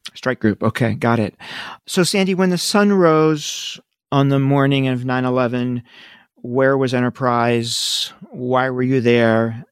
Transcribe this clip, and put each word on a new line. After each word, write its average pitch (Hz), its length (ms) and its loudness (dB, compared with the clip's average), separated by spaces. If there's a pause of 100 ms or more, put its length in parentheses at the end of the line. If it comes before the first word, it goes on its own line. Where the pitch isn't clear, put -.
(140)
Strike - 260 -6
group. 104 240 0
Okay, 113 300 0
got 117 260 0
it. 107 160 -4 (500)
So, - 180 0
Sandy, 190 300 0
when 185 160 0
the 175 80 0
sun 208 360 2
rose 156 840 2 (360)
on 139 160 2
the 139 100 2
morning 139 480 2
of 127 160 -4
nine 127 220 -2
eleven, 123 580 -2 (520)
where 131 420 0
was 131 160 -2
Enterprise? 120 1200 -2 (180)
Why 127 380 -2
were 127 140 -2
you 131 180 2
there? 117 720 2